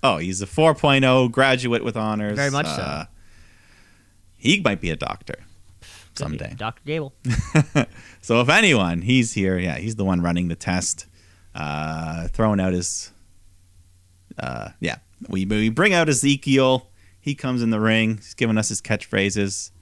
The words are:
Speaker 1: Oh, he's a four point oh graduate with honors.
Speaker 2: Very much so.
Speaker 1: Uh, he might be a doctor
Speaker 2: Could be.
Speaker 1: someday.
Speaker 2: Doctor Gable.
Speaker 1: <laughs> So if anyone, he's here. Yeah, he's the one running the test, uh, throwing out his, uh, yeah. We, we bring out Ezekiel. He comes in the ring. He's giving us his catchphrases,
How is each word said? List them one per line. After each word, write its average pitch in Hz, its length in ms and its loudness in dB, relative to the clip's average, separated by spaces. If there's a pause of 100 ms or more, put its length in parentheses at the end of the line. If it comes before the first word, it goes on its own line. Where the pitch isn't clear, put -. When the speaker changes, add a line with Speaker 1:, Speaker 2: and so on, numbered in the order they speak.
Speaker 1:
Oh, 117 140 4
he's 90 240 -4
a 98 60 -6
four 156 280 4
point 139 300 2
oh 127 240 4
graduate 127 560 2
with 113 120 -4
honors. 107 400 -2
Speaker 2:
Very 139 140 -2
much 139 160 -2
so. 67 160 -6
Speaker 1:
Uh, 73 220 -6 (1400)
he 180 220 4
might - 160 0
be 87 80 -6
a 80 80 -4
doctor - 380 -10
Speaker 2:
Could - 540 -20 (260)
be. - 20 -14 (220)
Speaker 1:
someday. - 180 -12
Speaker 2:
Doctor 110 300 -10
Gable. 151 320 -8
Speaker 1:
<laughs> 135 680 0 (360)
So 117 200 2
if 120 80 2
anyone, 120 520 4
he's 120 300 2
here. 95 260 0
Yeah, 87 200 -2
he's 107 180 -6
the 104 80 -2
one 92 180 2
running 87 260 0
the 82 60 -4
test, - 520 -4 (480)
uh, 80 760 -6
throwing 107 320 0
out 92 140 0
his, - 360 -6 (1300)
uh, 60 300 -8 (100)
yeah. - 180 -4 (320)
We, 95 180 -2
we 107 240 0
bring 180 240 2
out 165 160 2
Ezekiel. 135 800 2 (280)
He 143 160 -6
comes 127 280 -4
in 113 80 2
the 107 100 0
ring. 110 380 2
He's - 160 -18
giving 113 240 0
us 107 100 -2
his 98 140 -6
catchphrases, 101 880 -2 (120)